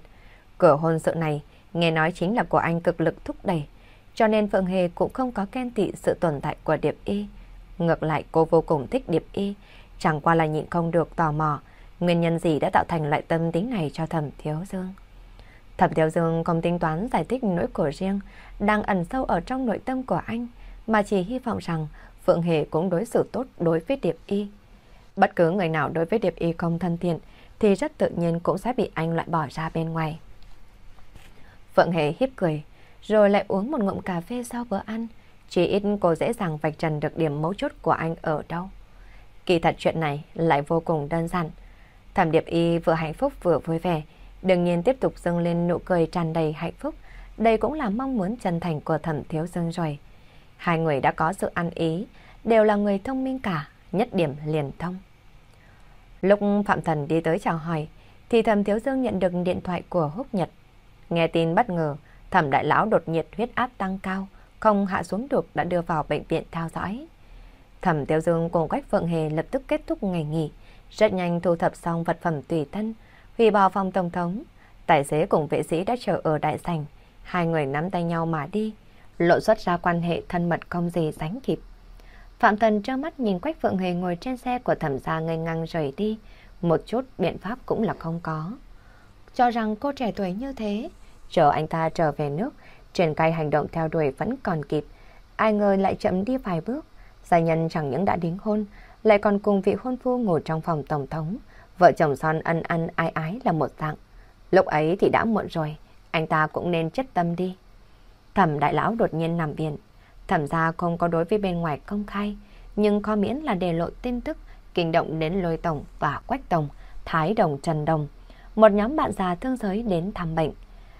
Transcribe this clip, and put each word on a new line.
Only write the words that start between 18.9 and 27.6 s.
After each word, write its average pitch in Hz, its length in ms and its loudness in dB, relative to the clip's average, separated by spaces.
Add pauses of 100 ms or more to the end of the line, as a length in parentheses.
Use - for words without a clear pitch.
sâu 262 120 -2
ở 190 160 0
trong 262 260 -4
nội 208 200 -2
tâm 262 180 -4
của 180 220 -2
anh, 233 220 -6 (400)
mà 214 160 2
chỉ 202 180 0
hy 233 180 -6
vọng 208 220 -4
rằng 160 260 -4 (380)
Phượng 170 160 4
Hề 165 240 2
cũng 170 240 -2
đối 180 160 0
xử 170 260 0
tốt 247 140 -4 (140)
đối 165 200 2
với 269 220 -4
Điệp 165 160 -2 (100)
Y. 202 200 -2 (680)
Bất - 200 4
cứ 165 160 4
người 180 180 0
nào 151 200 0
đối 165 160 0
với 220 140 0
Điệp 185 160 0
Y 170 160 0
không 170 280 -2
thân 170 180 0
thiện 170 220 -2 (400)
thì 202 160 6